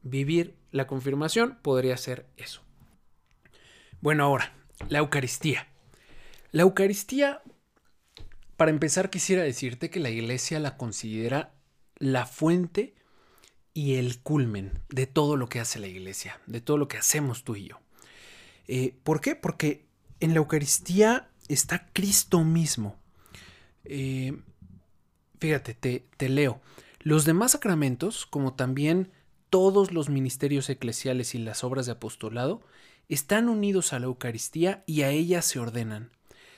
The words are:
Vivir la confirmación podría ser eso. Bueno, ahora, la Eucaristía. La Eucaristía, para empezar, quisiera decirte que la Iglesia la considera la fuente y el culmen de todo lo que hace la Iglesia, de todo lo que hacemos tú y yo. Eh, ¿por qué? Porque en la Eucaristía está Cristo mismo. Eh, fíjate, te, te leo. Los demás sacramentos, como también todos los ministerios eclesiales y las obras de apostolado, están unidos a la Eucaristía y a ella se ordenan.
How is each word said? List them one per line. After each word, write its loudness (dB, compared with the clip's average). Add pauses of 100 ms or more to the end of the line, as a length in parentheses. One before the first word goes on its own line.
Vivir 0 (140)
la -2
confirmación 0
podría 2
ser -10
eso. -16 (1400)
Bueno, 4
ahora, 2 (340)
la 2
Eucaristía. -2 (800)
La 4
Eucaristía, 2 (1120)
para 4
empezar, 0
quisiera 0
decirte -4
que -4
la -2
Iglesia -4
la -4
considera -4 (440)
la 0
fuente 0 (800)
y -2
el -2
culmen -2
de -2
todo 2
lo -2
que -6
hace -6
la -10
Iglesia, -12
de -8
todo 0
lo 0
que -8
hacemos 0
tú -6
y -14
yo. -20 (880)
Eh, -4
¿por 2
qué? -2
Porque -2 (340)
en 4
la 6
Eucaristía 2 (180)
está -2
Cristo 2
mismo. 2 (880)
Eh, -4 (1000)
fíjate, 0
te, -4
te -2
leo. 2 (400)
Los 4
demás 4
sacramentos, -2
como -2
también 0 (380)
todos 6
los -2
ministerios -2
eclesiales -4
y -6
las -8
obras -4
de -6
apostolado, -6 (460)
están 0
unidos 0
a -4
la -4
Eucaristía -2
y 0
a 2
ella 2
se -2
ordenan. -6 (480)